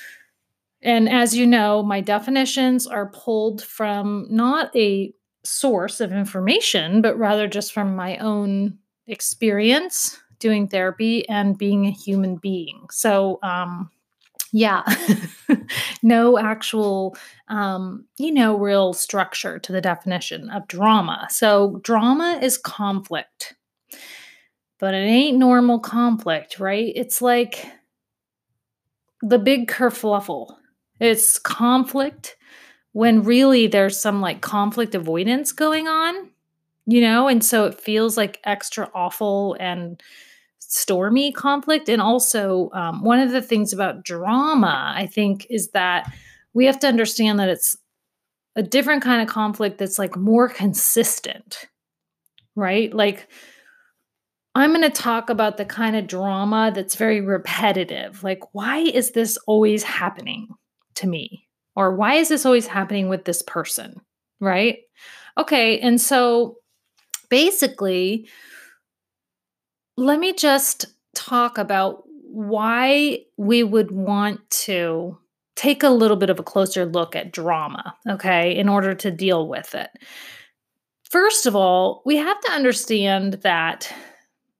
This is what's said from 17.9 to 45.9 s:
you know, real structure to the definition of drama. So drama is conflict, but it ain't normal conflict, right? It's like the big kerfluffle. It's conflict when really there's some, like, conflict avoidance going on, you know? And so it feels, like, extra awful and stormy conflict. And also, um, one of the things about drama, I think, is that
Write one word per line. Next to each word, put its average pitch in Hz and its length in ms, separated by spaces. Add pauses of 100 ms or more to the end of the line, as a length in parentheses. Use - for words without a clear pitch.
you 311 140
know, 226 240
real 196 380
structure 185 680
to - 120
the 185 100
definition 175 680
of 202 180
drama. 185 640
So 202 520
drama 269 580
is 262 160
conflict, - 1000 (1200)
but 190 140
it 190 40
ain't 247 420
normal 247 400
conflict, 226 800
right? 202 360
It's 247 260
like 240 440 (1600)
the 226 180
big 240 280
kerfluffle. 202 880 (440)
It's 226 400
conflict 262 1000 (560)
when 220 300
really 240 440
there's 196 320
some, 202 220
like, 175 200
conflict 214 540
avoidance 190 560
going 311 360
on, 330 420 (560)
you 240 160
know? 233 260
And 233 160
so 220 220
it - 160
feels, 220 340
like, 208 300
extra 202 480
awful 196 680
and 175 420 (580)
stormy 214 720
conflict. 285 580
And 226 120
also, 202 720
um, 175 300
one 233 160
of 262 120
the 254 100
things 214 320
about 185 300
drama, 180 920
I 185 120
think, 202 420
is 220 220
that 180 400 (420)